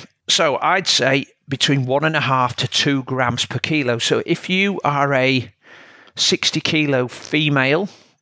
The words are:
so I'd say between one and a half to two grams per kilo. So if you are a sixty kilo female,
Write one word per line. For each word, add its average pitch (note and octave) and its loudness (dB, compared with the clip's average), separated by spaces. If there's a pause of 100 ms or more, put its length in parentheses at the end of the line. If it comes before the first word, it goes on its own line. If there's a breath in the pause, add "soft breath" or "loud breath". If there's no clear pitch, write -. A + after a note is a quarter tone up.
(280)
so D3+ 2
I'd F3+ 0
say C3+ 2 (220)
between C#3 0
one C#3 0
and D#3 0
a D3+ 0
half B2+ 0
to - -2
two C#3 0
grams B2 -2
per - -4
kilo. B2+ 0
So - 0
if - -2
you F#3+ 0
are C#3+ 0
a C3 0 (640 loud breath)
sixty - 0
kilo C#3+ 0
female, D3 0 (340 loud breath)